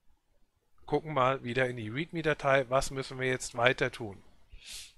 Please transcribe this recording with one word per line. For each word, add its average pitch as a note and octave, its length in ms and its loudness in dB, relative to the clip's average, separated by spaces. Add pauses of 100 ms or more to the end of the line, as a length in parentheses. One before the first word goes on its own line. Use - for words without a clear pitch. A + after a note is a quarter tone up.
(840)
Gucken D3+ 300 -2
mal C3 280 2
wieder B2 240 0
in B2 120 -6
die G#2+ 100 -6
readme-Datei, C#3+ 800 2
was C3 220 2
müssen C3+ 280 -8
wir C3 80 -2
jetzt B2+ 300 -4
weiter B2 340 4
tun. G2 320 -10 (760)